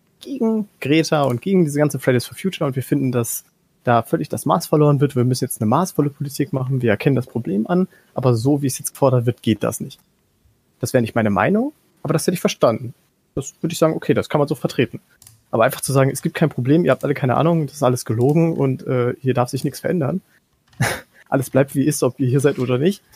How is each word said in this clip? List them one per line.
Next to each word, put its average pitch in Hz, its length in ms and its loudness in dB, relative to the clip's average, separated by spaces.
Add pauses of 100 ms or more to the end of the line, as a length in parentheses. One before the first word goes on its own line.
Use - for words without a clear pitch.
(200)
gegen 226 480 -4 (120)
Greta 156 420 0
und 127 200 -2
gegen 190 220 2
diese 143 140 -2
ganze 147 200 0
Fridays 123 280 2
for - 100 -18
Future 180 300 -4
und 131 100 -4
wir 131 60 -4
finden, 135 300 0
dass 120 320 -4 (400)
da 117 180 4
völlig 160 280 -4
das - 160 -6
Maß 170 200 0
verloren 147 340 4
wird, 139 140 2
wir 123 100 2
müssen 127 200 0
jetzt - 160 -10
eine 107 80 0
maßvolle 147 400 0
Politik 143 460 -6
machen, 131 260 -2
wir 117 100 2
erkennen 131 260 2
das 123 100 -2
Problem 143 400 -4
an, 180 200 2 (280)
aber 127 200 2
so, 139 280 0
wie 143 40 -2
es 131 120 -4
jetzt - 140 -10
gefordert 127 340 2
wird, - 160 -2
geht 110 200 0
das 113 180 -4
nicht. - 200 -12 (800)
Das - 140 -4
wäre 127 80 4
nicht 113 120 -4
meine 110 140 2
Meinung, 170 440 2 (300)
aber 156 120 -2
das 160 120 -2
hätte 185 80 0
ich 170 60 -6
verstanden. 120 540 0 (400)
Das - 260 -8
würde 165 140 -4
ich - 40 -10
sagen, 160 160 2
okay, 160 200 0
das - 160 -2
kann - 80 0
man 147 100 2
so 151 60 -4
vertreten. - 460 -4 (500)
Aber 113 140 2
einfach 135 180 -2
zu 143 100 -6
sagen, 135 180 4
es 139 120 -8
gibt 165 120 -4
kein 160 140 0
Problem, 143 380 0
ihr 139 60 4
habt - 120 0
alle 139 100 0
keine 127 220 0
Ahnung, 156 300 2
das - 100 -16
ist - 60 -4
alles 127 240 0
gelogen 147 480 2
und, 135 320 -2
äh, 123 340 -2
hier 127 140 0
darf 123 160 0
sich 131 140 -6
nichts 139 160 -6
verändern. 165 420 -2 (580)
<laughs> - 480 -6
Alles 135 220 -2
bleibt, 135 240 0
wie 135 100 0
ist, 147 180 0
ob 127 160 -2
ihr 135 100 0
hier 135 120 2
seid 139 180 0
oder 123 200 0
nicht. 180 240 0 (140)